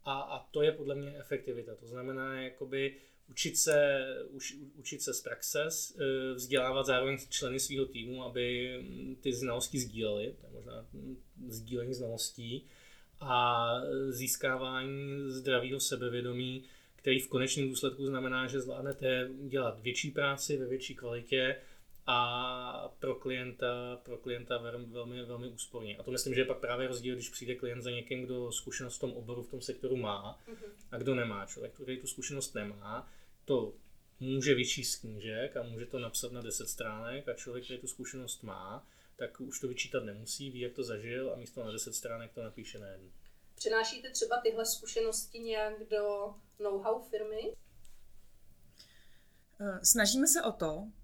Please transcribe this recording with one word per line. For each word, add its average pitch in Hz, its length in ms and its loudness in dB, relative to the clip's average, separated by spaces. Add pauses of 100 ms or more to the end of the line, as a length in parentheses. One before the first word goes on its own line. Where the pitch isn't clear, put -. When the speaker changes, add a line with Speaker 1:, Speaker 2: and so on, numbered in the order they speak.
Speaker 1:
A, 139 160 -2
a 139 200 -6 (120)
to 151 100 4
je 156 100 10
podle 143 240 -2
mě 143 240 -6
efektivita. 117 560 -4
To 117 120 -18
znamená, 131 540 -4
jakoby 135 540 -2 (320)
učit 151 300 0
se, 147 420 8 (320)
uč-, 139 240 -8 (200)
učit 143 260 -8
se 131 120 0
z - 80 -2
praxe, 131 420 -2
s-, - 360 -2
eh, 131 340 2
vzdělávat 131 520 4
zároveň 135 320 4 (120)
členy 131 300 0
svého 135 260 2
týmu, 127 380 -6
aby, 123 580 0
mm, 127 340 -6
ty 131 180 2
znalosti 123 460 0
sdíleli. 110 640 0
To - 60 -18
je - 60 -16
možná, 117 400 -12
mm, 131 300 -10 (240)
sdílení 120 460 -4
znalostí 117 760 -4 (520)
a 120 460 6 (440)
získávání 131 1200 0
zdravého 131 480 4
sebevědomí, 123 840 0 (320)
který 135 240 6
v - 80 -2
konečném 135 420 4
důsledku 131 360 0
znamená, 127 420 0
že 131 140 0
zvládnete 131 680 2 (180)
dělat 123 320 2
větší 123 320 0
práci 143 460 2
ve 131 80 0
větší 131 300 -2
kvalitě 127 600 2 (500)
a 123 960 2
pro 131 160 2
klienta, 123 880 -2
pro 117 140 -8
klienta 120 400 -2
velmi, 117 280 -4
velmi, 120 380 -8
velmi 120 240 -6
úsporně. 110 500 -8
A - 60 -12
to 127 80 -4
myslím, 127 220 0
že 131 80 6
je 131 40 8
pak - 140 0
právě 123 280 0
rozdíl, 123 280 -2
když 117 140 -6
přijde 123 260 -4
klient 120 260 -4
za 123 100 -4
někým, 123 340 -4
kdo 123 260 -2
zkušenost - 460 -6
v - 20 -10
tom 131 140 0
oboru, 120 300 -6
v - 60 -10
tom 127 120 -8
sektoru 131 360 0
má 104 500 -2
Speaker 2:
Mhm. 226 100 -12 (340)
Speaker 1:
a 123 60 -6
kdo 127 180 4
nemá. 107 300 2
Člověk, - 280 -8
který 127 280 -4
tu - 60 -6
zkušenost 139 480 -4
nemá, 104 560 -6 (340)
to 117 280 4 (460)
může 135 360 4
vyčíst 123 360 2
z - 40 0
knížek 110 640 -4
a 120 60 -2
může 117 220 -6
to 127 140 -4
napsat 120 320 -4
na 123 100 -6
deset 110 280 -4
stránek 117 600 -4
a 117 40 -2
člověk, 123 320 -8
který 127 140 -8
tu 131 80 -8
zkušenost 127 560 -8
má, 98 440 -10 (280)
tak - 260 -8
už - 180 -8
to 135 80 -2
vyčítat 123 360 -2
nemusí, 113 480 -6
ví, 123 80 -8
jak 123 140 -4
to 135 100 -2
zažil 117 500 -2
a - 20 -2
místo 120 280 -10
na 110 80 -4
deset 110 240 -4
stránek 117 380 -4
to 120 100 -8
napíše 110 360 -10
na 101 80 -10
jednu. 95 240 -14 (440)
Speaker 2:
Přinášíte 440 560 2
třeba 226 300 2
tyhle 226 240 4
zkušenosti 226 760 0
nějak 214 340 0 (160)
do 208 440 2 (260)
know-how 208 500 2
firmy? 220 440 -2 (2000)
Speaker 3:
Eh, 196 240 -2
snažíme 226 440 8
se - 140 8
o 214 100 2
to. 165 360 0 (160)